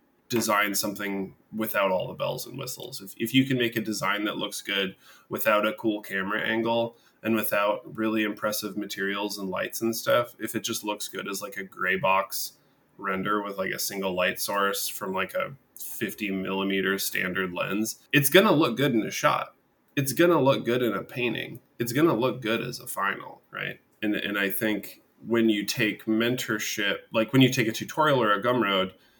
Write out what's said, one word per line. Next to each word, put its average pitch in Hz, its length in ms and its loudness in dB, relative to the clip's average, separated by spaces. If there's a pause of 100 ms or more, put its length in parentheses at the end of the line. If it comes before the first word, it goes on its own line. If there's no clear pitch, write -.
(300)
design 104 460 2
something 98 600 -4 (200)
without 104 360 0
all 92 160 0
the 95 60 -12
bells 95 320 -6
and 90 140 -12
whistles. - 420 -10
If, 98 160 -16
if 113 160 -4
you 131 120 6
can 135 120 0
make 117 180 0
a 113 60 0
design 101 440 -2
that - 120 -2
looks - 240 -6
good 98 340 -2 (340)
without 104 360 2
a 107 80 0
cool 107 280 -2
camera 98 400 -4
angle 113 560 0 (240)
and 113 140 0
without 104 600 0
really 110 280 0
impressive 104 540 -4
materials 101 600 -4
and 98 120 -6
lights 95 320 -6
and 113 140 0
stuff, - 440 0
if 113 160 -8
it 107 80 -4
just 113 200 -4
looks 104 240 -6
good 104 220 -8
as, 98 120 -6
like, 98 160 -12
a 98 60 -10
gray 95 320 -2
box 95 580 0 (440)
render 101 440 -2
with, 101 160 -8
like, 98 140 -4
a 95 80 -6
single 95 340 -4
light 92 260 0
source 98 480 0
from, 98 260 -6
like, 95 200 -2
a 95 200 -4 (240)
fifty - 540 -6
millimeter 95 640 0
standard 92 560 -2
lens, 98 460 -4 (140)
it's 143 160 4
gonna 202 220 8
look 147 260 4
good 135 160 2
in 107 100 2
a 98 80 -4
shot. - 440 0 (400)
It's 135 180 0
gonna 170 280 6
look 131 240 4
good 123 160 2
in 113 120 2
a 95 100 -2
painting. - 560 -4 (200)
It's 117 140 -2
gonna 151 220 4
look 123 260 0
good 107 200 0
as 92 180 -6
a - 80 -14
final, - 540 -4 (100)
right? 50 280 -8 (220)
And, 107 140 2
and 101 220 -2
I 98 120 2
think 104 520 -2 (240)
when 113 240 4
you 101 160 2
take 107 400 -2
mentorship, 110 920 0 (140)
like, 113 220 0
when 131 80 10
you 127 80 10
take 123 180 2
a 110 40 0
tutorial 139 500 2
or 104 120 6
a 101 80 2
Gumroad, 101 500 2 (280)